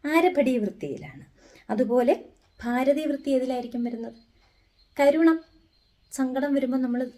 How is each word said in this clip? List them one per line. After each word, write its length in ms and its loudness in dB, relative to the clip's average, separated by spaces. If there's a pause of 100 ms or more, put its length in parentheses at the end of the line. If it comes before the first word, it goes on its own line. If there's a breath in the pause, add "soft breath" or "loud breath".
ആരഭടി 500 2
വൃത്തിയിലാണ്. 680 -8 (460 soft breath)
അതുപോലെ 540 2 (380)
ഭാരതീ 420 0
വൃത്തി 260 -4
ഏതിലായിരിക്കും 520 -2
വരുന്നത്? 300 -8 (880)
കരുണം, 400 6 (720)
സങ്കടം 420 -2
വരുമ്പോൾ 240 0
നമ്മൾ 400 -2